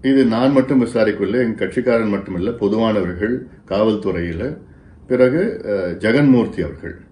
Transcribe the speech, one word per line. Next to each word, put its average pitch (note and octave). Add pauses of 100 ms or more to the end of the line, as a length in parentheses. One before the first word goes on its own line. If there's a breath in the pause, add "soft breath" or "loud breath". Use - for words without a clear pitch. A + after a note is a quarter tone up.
இது C3+
நான் A#2+
மட்டும் C3
விசாரிக்கவில்லை, G#2+
என் A2+
கட்சிக்காரன் A2+
மட்டுமல்ல, G2
பொதுவானவர்கள், G#2+ (200 loud breath)
காவல்துறையில, G2 (500 soft breath)
பிறகு, B2+
அஹ், F#2
ஜெகன்மூர்த்தி A#2
அவர்கள். -